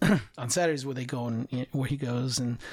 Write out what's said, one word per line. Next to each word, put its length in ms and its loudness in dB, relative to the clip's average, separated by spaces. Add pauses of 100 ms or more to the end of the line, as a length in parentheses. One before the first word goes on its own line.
(160)
<clears throat> 220 -4
on 120 -6
Saturdays 360 2
where 100 -4
they 100 -4
go 220 -2
and, 440 -2
where 160 0
he 80 0
goes 440 0
and 180 -2 (160)